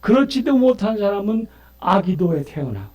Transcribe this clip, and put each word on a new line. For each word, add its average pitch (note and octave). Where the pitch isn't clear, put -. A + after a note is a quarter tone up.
그렇지도 C4+
못한 A3+
사람은 G#3
아기도에 F3
태어나고 A2+